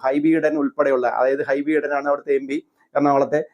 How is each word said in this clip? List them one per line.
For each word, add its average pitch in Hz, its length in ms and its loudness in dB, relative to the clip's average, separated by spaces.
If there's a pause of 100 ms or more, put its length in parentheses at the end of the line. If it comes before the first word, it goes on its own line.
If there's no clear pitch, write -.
ഹൈബി 147 220 0
ഈഡൻ 156 300 2
ഉൾപ്പെടെയുള്ള, 139 500 0
അതായത് 131 360 0
ഹൈബി 143 280 -2
ഈഡനാണ് 143 360 -2
അവിടുത്തെ 143 260 -2
എം 135 140 -2
പി 143 160 -6 (320)
എറണാകുളത്തെ, 143 480 2 (100)